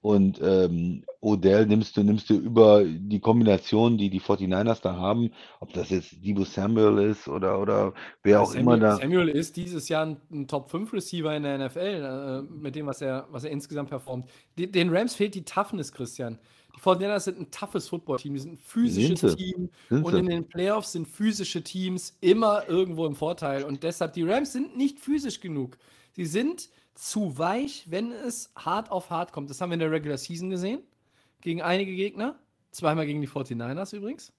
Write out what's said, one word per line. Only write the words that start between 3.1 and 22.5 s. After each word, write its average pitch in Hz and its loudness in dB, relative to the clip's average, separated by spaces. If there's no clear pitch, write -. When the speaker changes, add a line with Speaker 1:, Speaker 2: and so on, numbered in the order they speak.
Speaker 1:
Kombination, 110 4
die 101 0
die 95 -2
forty-niners 98 0
da 90 -4
haben, 113 0
ob - -18
das 85 -6
jetzt 87 -4
Deebo 98 -2
Samuel 104 4
ist 104 -6
oder, 95 -2
oder 104 0
wer 101 6
Speaker 2:
Ja, 104 8
Speaker 1:
auch 98 2
immer 123 6
Speaker 2:
Samuel, 113 8
Speaker 1:
da 107 6
Speaker 2:
Samuel 165 2
ist 151 -2
dieses 175 -8
Jahr 160 0
ein, 151 -6
ein 143 -8
Top-fünf-Receiver 165 -6
in 151 -4
der 139 -4
N 139 -6
F 131 -6
L, 180 -4
äh, 135 -8
mit 147 -10
dem, 151 -8
was 131 -8
er, 135 -4
was 131 -10
er 156 -8
insgesamt 143 -8
performt. 127 -10
Den, 185 -6
den 175 4
Rams 226 0
fehlt 202 -2
die 185 -10
Toughness, 196 -4
Christian. 117 -10
Die - -20
forty-niners 190 2
sind 180 -6
ein 170 -12
toughes - -8
Football-Team, 151 -6
die 139 -6
sind 165 -14
ein 147 -18
physisches 165 2
Speaker 1:
Sind - 6
sie. 82 2
Speaker 2:
Team 180 -6
Speaker 1:
Sind 143 2
Speaker 2:
und 170 0
Speaker 1:
sie. 185 4
Speaker 2:
in 180 2
den 170 -2
Playoffs 202 -2
sind 165 -8
physische 208 -4
Teams 185 -6
immer 208 4